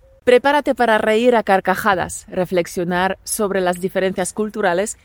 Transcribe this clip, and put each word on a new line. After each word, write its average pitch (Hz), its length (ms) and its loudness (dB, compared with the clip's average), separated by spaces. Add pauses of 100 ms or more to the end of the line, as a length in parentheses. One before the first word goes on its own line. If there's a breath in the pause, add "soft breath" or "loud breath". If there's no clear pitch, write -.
(220)
Prepárate 277 500 2
para 226 240 2
reír 220 380 2
a 214 80 2
carcajadas, 190 840 0
reflexionar 180 960 -2
sobre 196 380 -2
las 180 180 0
diferencias 190 540 -2
culturales 208 720 -2